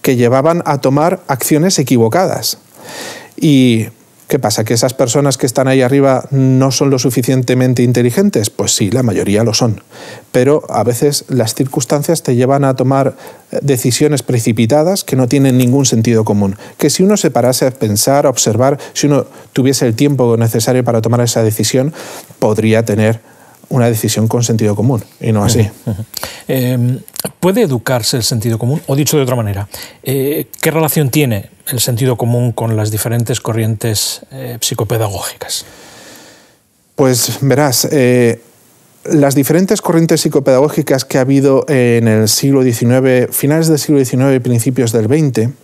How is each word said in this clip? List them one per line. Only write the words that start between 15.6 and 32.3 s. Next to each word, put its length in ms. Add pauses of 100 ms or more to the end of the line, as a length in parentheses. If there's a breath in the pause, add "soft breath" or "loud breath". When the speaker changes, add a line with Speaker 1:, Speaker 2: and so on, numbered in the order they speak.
Speaker 1:
sentido 380
común. 320 (200 loud breath)
Que 140
si 120
uno 140
se 140
parase 360
a 40
pensar, 560
a 40
observar, 480 (160 loud breath)
si 120
uno 200 (260 loud breath)
tuviese 340
el 80
tiempo 420
necesario 480
para 180
tomar 180
esa 220
decisión, 500 (460 loud breath)
podría 460
tener 360 (480 loud breath)
una 180
decisión 420
con 160
sentido 320
común, 260 (180)
y 120
no 100
así. 260 (160)
Speaker 2:
Ujú, 60
ujú. 140 (420 loud breath)
Em, 540 (400)
¿puede 220
educarse 540
el 60
sentido 360
común? 280
O 80
dicho 220
de 80
otra 100
manera, 340 (360 loud breath)
eh, 420 (140)
¿qué 100
relación 400
tiene 400 (160)
el 140
sentido 360
común 360